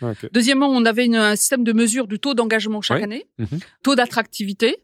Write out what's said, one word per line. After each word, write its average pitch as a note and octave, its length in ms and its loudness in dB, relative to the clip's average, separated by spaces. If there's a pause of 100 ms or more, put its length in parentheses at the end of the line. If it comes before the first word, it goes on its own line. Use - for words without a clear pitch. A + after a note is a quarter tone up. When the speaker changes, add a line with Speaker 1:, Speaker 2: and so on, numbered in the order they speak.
Speaker 1:
oui, A#2+ 80 -4
ok. - 220 -10
Speaker 2:
Deuxièmement, C4+ 380 2
on B3 160 2
avait A3+ 200 2
une, A#3 100 2
un G#3+ 200 2
système B3 280 0
de A3+ 100 2
mesure A#3 340 2
du G3+ 100 -6
taux C#4+ 160 -4
d'engagement A3 480 0
chaque D3+ 160 -2
Speaker 1:
Oui. G#3+ 60 -2
Speaker 2:
année, A3+ 220 -10 (120)
Speaker 1:
Mhm. A#2+ 200 -6 (240)
Speaker 2:
taux C#4 120 2
d'attractivité. A#3 880 0